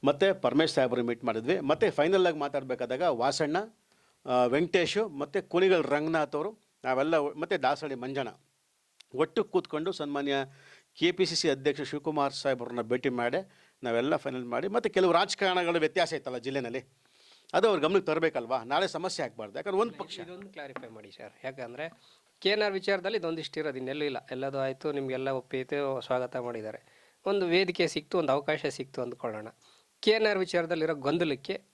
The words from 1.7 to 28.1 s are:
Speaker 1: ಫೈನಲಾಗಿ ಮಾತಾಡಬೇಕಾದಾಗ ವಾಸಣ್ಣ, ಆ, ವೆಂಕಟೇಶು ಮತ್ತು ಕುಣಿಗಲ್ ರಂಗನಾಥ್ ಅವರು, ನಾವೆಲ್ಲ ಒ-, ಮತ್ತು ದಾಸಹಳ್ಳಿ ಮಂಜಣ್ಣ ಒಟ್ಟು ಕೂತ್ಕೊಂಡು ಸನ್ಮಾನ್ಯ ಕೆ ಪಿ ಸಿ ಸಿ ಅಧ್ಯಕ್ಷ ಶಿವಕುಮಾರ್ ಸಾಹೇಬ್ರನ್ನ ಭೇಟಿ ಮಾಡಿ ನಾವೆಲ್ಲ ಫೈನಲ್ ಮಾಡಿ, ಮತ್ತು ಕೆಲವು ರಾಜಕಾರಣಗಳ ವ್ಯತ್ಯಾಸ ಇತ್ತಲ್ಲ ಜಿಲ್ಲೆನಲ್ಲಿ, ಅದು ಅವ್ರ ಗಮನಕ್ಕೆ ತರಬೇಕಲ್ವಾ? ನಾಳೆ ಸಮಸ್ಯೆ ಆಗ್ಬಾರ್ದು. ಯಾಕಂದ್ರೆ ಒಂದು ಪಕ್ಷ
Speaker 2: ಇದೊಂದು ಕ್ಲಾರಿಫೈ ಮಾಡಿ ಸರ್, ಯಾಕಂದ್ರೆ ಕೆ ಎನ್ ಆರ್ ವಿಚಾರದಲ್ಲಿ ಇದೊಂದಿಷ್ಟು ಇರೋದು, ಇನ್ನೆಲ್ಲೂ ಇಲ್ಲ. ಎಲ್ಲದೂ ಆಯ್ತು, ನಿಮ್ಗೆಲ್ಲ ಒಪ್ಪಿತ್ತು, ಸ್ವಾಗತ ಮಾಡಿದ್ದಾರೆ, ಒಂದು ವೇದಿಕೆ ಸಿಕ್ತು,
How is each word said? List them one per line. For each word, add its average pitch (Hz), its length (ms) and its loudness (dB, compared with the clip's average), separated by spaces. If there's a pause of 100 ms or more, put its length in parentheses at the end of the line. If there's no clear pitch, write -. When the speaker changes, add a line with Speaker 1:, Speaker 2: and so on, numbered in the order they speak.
Speaker 1:
ಫೈನಲಾಗಿ 175 460 2
ಮಾತಾಡಬೇಕಾದಾಗ 131 640 -4
ವಾಸಣ್ಣ, 147 560 0 (680)
ಆ, 127 200 4
ವೆಂಕಟೇಶು 175 640 2
ಮತ್ತು 147 400 -6
ಕುಣಿಗಲ್ 185 340 4
ರಂಗನಾಥ್ 151 520 0
ಅವರು, 180 220 -4 (260)
ನಾವೆಲ್ಲ 135 320 2
ಒ-, 143 200 2
ಮತ್ತು 160 280 -2
ದಾಸಹಳ್ಳಿ 139 320 0
ಮಂಜಣ್ಣ 131 340 -4 (840)
ಒಟ್ಟು 160 280 0
ಕೂತ್ಕೊಂಡು 170 480 -2
ಸನ್ಮಾನ್ಯ 143 440 -2 (600)
ಕೆ 170 160 4
ಪಿ 175 140 2
ಸಿ 165 100 -4
ಸಿ 160 140 2
ಅಧ್ಯಕ್ಷ 139 320 0
ಶಿವಕುಮಾರ್ 147 520 -2
ಸಾಹೇಬ್ರನ್ನ 120 480 -2
ಭೇಟಿ 123 280 0
ಮಾಡಿ 123 400 -2 (340)
ನಾವೆಲ್ಲ 123 320 2
ಫೈನಲ್ 127 300 -4
ಮಾಡಿ, 120 220 -4
ಮತ್ತು 214 220 0
ಕೆಲವು 185 220 4
ರಾಜಕಾರಣಗಳ 180 640 2
ವ್ಯತ್ಯಾಸ 156 360 2
ಇತ್ತಲ್ಲ 131 240 -6
ಜಿಲ್ಲೆನಲ್ಲಿ, 123 540 -6 (600)
ಅದು 190 140 6
ಅವ್ರ 196 120 4
ಗಮನಕ್ಕೆ 180 260 2
ತರಬೇಕಲ್ವಾ? 143 580 0
ನಾಳೆ 151 240 0
ಸಮಸ್ಯೆ 165 380 -4
ಆಗ್ಬಾರ್ದು. 107 300 -12
ಯಾಕಂದ್ರೆ 190 260 -2
ಒಂದು 233 120 0
ಪಕ್ಷ 185 260 -12
Speaker 2:
ಇದೊಂದು 180 280 -16
ಕ್ಲಾರಿಫೈ 139 400 -10
ಮಾಡಿ 107 240 -18
ಸರ್, - 340 -16
ಯಾಕಂದ್ರೆ 131 540 -8 (400)
ಕೆ 190 100 2
ಎನ್ 214 120 4
ಆರ್ 208 120 2
ವಿಚಾರದಲ್ಲಿ 190 440 0
ಇದೊಂದಿಷ್ಟು 165 420 -4
ಇರೋದು, 147 180 -4
ಇನ್ನೆಲ್ಲೂ 135 280 -4
ಇಲ್ಲ. 135 120 -2 (140)
ಎಲ್ಲದೂ 135 260 -4
ಆಯ್ತು, 135 340 -2
ನಿಮ್ಗೆಲ್ಲ 135 380 -2
ಒಪ್ಪಿತ್ತು, 135 720 -2
ಸ್ವಾಗತ 127 340 -2
ಮಾಡಿದ್ದಾರೆ, 117 760 -8 (140)
ಒಂದು 196 200 0
ವೇದಿಕೆ 175 420 2
ಸಿಕ್ತು, - 300 -4